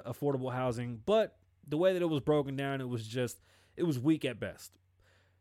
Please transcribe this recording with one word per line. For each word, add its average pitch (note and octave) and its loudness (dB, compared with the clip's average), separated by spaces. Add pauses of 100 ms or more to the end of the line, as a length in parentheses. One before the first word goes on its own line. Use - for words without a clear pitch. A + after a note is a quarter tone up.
affordable B2+ -2
housing, A#2+ -2
but G#3+ 2 (300)
the D3 -2
way F#3 6
that F3+ 0
it F3 2
was D3+ 2
broken C#3+ 2
down, C#3 -2
it B2+ -4
was A#2 -4
just, A#2 -4 (340)
it - -2
was D3 2
weak D3+ 2
at A#2+ -4
best. - -10 (600)